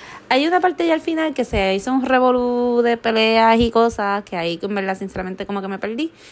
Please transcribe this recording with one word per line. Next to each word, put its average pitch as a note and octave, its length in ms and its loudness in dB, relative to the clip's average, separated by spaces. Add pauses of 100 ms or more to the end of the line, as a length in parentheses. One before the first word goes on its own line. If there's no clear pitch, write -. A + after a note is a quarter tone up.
(300)
Hay C#4 160 2
una F4 140 2
parte F4 260 0
ya E4 80 2
al D#4+ 60 -2
final D#4+ 320 -4
que B3+ 120 -4
se F#3+ 300 0
hizo G3 180 -4
un C4 120 0
revolú B3 800 2
de A#3 140 2
peleas A3+ 640 4
y A#3 100 2
cosas G#3+ 540 0
que - 120 -10
ahí, E3+ 240 -4
en G3+ 140 -4
verdad, F#3+ 240 -2
sinceramente, F#3+ 480 -8
como G3+ 160 -6
que F#3+ 60 -8
me G3 100 -6
perdí. A#3 340 -6 (200)